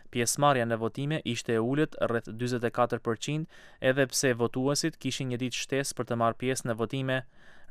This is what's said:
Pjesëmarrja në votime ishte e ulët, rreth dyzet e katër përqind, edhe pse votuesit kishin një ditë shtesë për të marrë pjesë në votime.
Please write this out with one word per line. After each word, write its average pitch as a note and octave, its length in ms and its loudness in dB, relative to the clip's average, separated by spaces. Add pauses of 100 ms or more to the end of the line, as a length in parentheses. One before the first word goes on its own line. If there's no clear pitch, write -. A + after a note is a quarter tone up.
(100)
Pjesëmarrja B2+ 560 4
në A2+ 160 0
votime C#3 400 -2
ishte A#2+ 320 -2
e A2 80 4
ulët, C#3+ 320 0 (160)
rreth A2+ 240 -2
dyzet A#2+ 320 -2
e A2+ 80 -2
katër A#2+ 320 2
përqind, C#3+ 400 -2 (320)
edhe C3 320 4
pse B2+ 320 4
votuesit C3+ 560 0
kishin C3 320 -4
një A#2+ 140 -2
ditë - 180 -4
shtesë C3+ 320 -2
për B2 160 -4
të A#2 80 0
marrë A2+ 240 2
pjesë B2+ 300 0
në A2 100 -2
votime. C3 380 -2 (500)